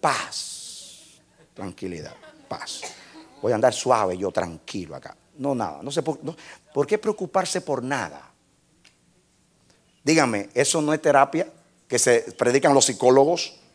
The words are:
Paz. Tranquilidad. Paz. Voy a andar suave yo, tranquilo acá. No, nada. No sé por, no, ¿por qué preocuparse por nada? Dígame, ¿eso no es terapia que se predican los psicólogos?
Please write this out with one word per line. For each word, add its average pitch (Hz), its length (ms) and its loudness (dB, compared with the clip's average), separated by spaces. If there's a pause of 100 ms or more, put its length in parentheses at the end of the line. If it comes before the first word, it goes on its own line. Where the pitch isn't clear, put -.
Paz. - 1200 -8 (320)
Tranquilidad. 87 600 -12 (340)
Paz. - 320 -10 (600)
Voy 113 120 0
a - 20 2
andar 120 180 6
suave 107 440 2
yo, 95 140 -2
tranquilo 85 640 -8
acá. - 200 -16 (220)
No, 139 180 -4
nada. 85 260 -6
No 127 100 -12
sé 156 100 -4
por, 143 200 -6
no, 156 140 -10 (380)
¿por 147 120 0
qué 208 120 -2
preocuparse 190 640 -4
por 135 200 -4
nada? 113 500 -6 (1700)
Dígame, 120 500 2
¿eso 143 280 2
no 151 120 2
es 160 80 -2
terapia 139 460 4 (400)
que 123 100 -2
se 120 240 4 (160)
predican 131 360 4
los 139 120 6
psicólogos? 135 680 4 (200)